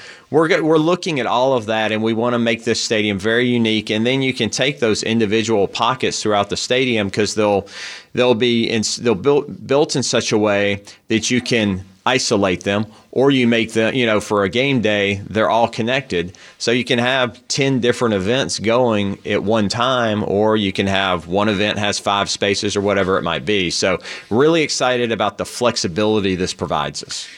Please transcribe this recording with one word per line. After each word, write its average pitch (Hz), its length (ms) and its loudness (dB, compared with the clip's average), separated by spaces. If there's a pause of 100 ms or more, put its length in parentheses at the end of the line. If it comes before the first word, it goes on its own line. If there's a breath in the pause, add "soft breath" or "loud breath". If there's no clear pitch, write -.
(300 loud breath)
we're 156 180 4
go-, 170 140 2
we're 160 140 2
looking 165 440 0
at 110 60 -2
all 123 280 2
of 117 100 0
that, 110 260 0
and 107 120 -2
we 113 100 2
wanna 120 260 0
make 117 260 0
this 113 180 0
stadium 107 360 0
very 113 300 0
unique. 110 400 2
And 110 160 0
then 131 160 2
you 131 140 -2
can 110 160 -2
take 143 300 -2
those 107 220 0
individual 110 640 2
pockets 117 540 -2
throughout 101 280 0
the 107 80 -4
stadium, 123 500 0
'cause 101 260 -2
they'll, 104 320 0 (460 loud breath)
they'll 123 220 4
be 117 340 2
in, 113 140 0 (180)
they'll 117 140 2
built, 110 520 -2
built 147 300 0
in 127 60 -2
such - 300 -2
a 120 40 2
way 101 460 2 (260 loud breath)
that 110 220 0
you 123 100 2
can 104 420 0 (220)
isolate 113 600 0
them, 101 220 0 (260 loud breath)
or 135 180 2
you 131 160 2
make 117 280 2
them, 110 200 2
you 127 120 0
know, 107 120 2
for 101 240 0
a 98 60 2
game 131 320 0
day, 101 480 0
they're 101 220 0
all 113 180 2
connected. 113 680 -4 (220 loud breath)
So - 140 -4
you 123 120 2
can 123 160 0
have 123 500 -2
ten 135 320 0
different 117 340 0
events 98 440 0
going 104 680 0
at 104 160 -2
one 104 260 0
time, 117 580 0
or 107 300 2
you 98 160 0
can 98 140 0
have 95 400 0
one 101 240 0
event 104 280 0
has 104 200 -2
five 101 320 0
spaces 101 440 -2
or 101 60 0
whatever 98 380 2
it - 40 -4
might 80 220 -4
be. 95 240 0
So 90 300 0 (320 loud breath)
really 165 320 4
excited 123 500 -2
about 104 240 -2
the 90 80 -6
flexibility 107 920 0
this 90 200 -2
provides 76 500 -4
us. - 340 -10